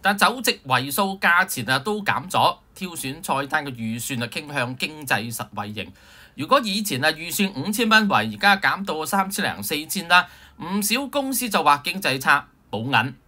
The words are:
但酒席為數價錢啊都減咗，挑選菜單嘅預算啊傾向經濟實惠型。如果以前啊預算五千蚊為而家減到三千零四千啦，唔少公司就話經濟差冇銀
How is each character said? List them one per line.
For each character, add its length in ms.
但 160
酒 260
席 200
為 280
數 260
價 280
錢 240
啊 100
都 240
減 260
咗， 280
挑 160
選 340
菜 220
單 200
嘅 60
預 260
算 240
啊 60
傾 260
向 220
經 320
濟 260
實 120
惠 180
型。 160
如 120
果 160
以 200
前 240
啊 60
預 200
算 240
五 160
千 160
蚊 220
為 80
而 200
家 200
減 260
到 220
三 240
千 160
零 180
四 220
千 240
啦， 180
唔 200
少 260
公 240
司 160
就 160
話 200
經 180
濟 180
差 280
冇 140
銀 300